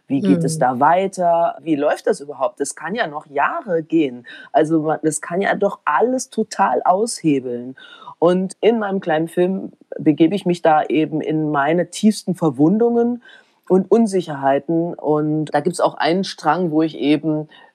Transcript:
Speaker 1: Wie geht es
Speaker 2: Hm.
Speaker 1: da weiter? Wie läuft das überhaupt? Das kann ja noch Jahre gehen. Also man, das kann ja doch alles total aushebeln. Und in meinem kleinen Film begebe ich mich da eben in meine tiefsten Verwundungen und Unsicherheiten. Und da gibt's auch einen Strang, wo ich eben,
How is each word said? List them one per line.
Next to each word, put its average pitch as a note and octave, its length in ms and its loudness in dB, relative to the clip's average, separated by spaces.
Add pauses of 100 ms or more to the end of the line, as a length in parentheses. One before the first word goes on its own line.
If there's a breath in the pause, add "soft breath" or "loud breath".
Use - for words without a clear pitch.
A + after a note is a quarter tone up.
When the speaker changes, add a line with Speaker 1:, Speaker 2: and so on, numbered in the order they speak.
Speaker 1:
Wie C3+ 140 -2
geht F#3 220 2
es C#3 100 -2
Speaker 2:
Hm. D#3 60 -4
Speaker 1:
da B2+ 200 0
weiter? E3+ 840 2
Wie D#3 140 -2
läuft D3 320 -2
das G3+ 120 0
überhaupt? C3+ 400 -6
Das C#3+ 160 -6
kann E3+ 200 -8
ja A#3 100 -2
noch D3+ 220 -10
Jahre E3+ 560 -2
gehen. C#3 420 0 (260 loud breath)
Also D#3 300 2
man, D#3 220 -2
das D#3 180 -2
kann F3 180 -6
ja - 160 0
doch G3+ 300 -2
alles A3+ 460 0
total F#3+ 520 -2
aushebeln. C3 920 -2 (420 loud breath)
Und F3+ 420 2
in A3+ 200 4
meinem G3 220 -4
kleinen E3 260 0
Film F#3 440 -2 (280)
begebe D#3 340 2
ich F#3+ 140 -4
mich F3 160 -2
da D#3 200 4
eben D3+ 380 -2
in D#3 300 -2
meine D#3 400 0
tiefsten G3+ 420 0
Verwundungen A3+ 880 2 (480 soft breath)
und F#3+ 220 2
Unsicherheiten. E3 1040 0
Und D3+ 580 0
da D3 60 2
gibt's E3 200 -2
auch D3 140 0
einen F3 300 0
Strang, E3 480 -2
wo D#3 100 2
ich D#3+ 160 -2
eben, D3+ 500 0 (280 soft breath)